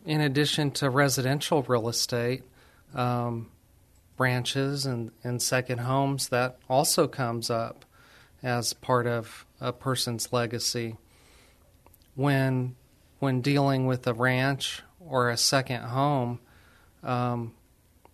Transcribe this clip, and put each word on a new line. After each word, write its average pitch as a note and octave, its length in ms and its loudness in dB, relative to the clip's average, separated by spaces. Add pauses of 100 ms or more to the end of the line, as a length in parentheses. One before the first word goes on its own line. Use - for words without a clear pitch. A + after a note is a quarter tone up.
in D3+ 160 0
addition C#3+ 500 2
to - 180 -2
residential C#3 760 2
real A#2 260 0
estate, A#2+ 540 -2 (500)
um, A#2+ 560 -2 (680)
ranches C3+ 680 0
and, A#2+ 260 -4 (120)
and B2 180 -2
second B2+ 380 0
homes, C3+ 500 0
that B2+ 280 0 (120)
also D3 380 4
comes A#2 420 -4
up A2+ 340 -4 (580)
as A#2+ 320 -2
part B2 340 2
of A#2 380 -4 (140)
a B2 140 -4
person's B2 580 -2
legacy. A#2 640 -2 (1200)
When, C3 600 2 (440)
when C3 220 0
dealing C#3 440 2
with B2+ 220 0
a B2 60 0
ranch B2+ 680 0 (180)
or C3 300 0
a A#2 80 -2
second B2+ 460 2
home, B2+ 560 0 (640)
um, B2 500 -2 (600)